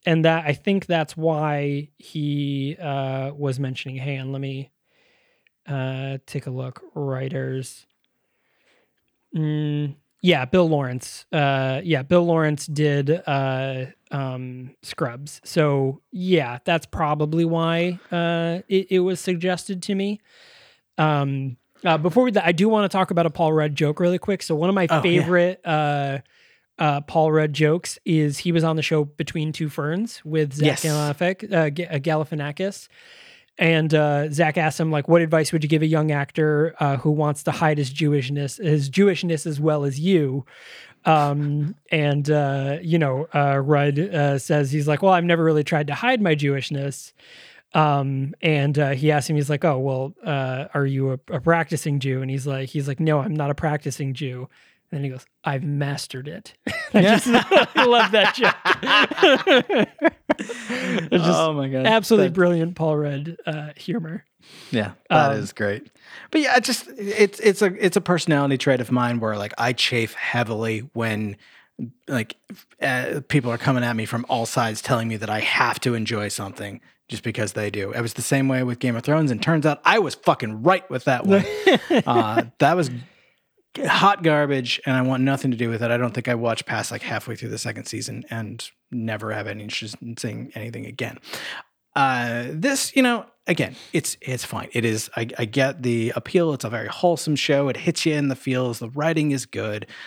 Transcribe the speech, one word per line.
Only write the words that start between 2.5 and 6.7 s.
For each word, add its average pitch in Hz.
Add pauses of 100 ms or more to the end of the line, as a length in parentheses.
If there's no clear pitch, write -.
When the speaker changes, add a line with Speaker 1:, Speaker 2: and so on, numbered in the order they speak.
Speaker 1:
uh, 139
was 139
mentioning, 131
hang 135
on, 135
let 135
me, 135 (1000)
uh, 135
take -
a 135
look. 127 (120)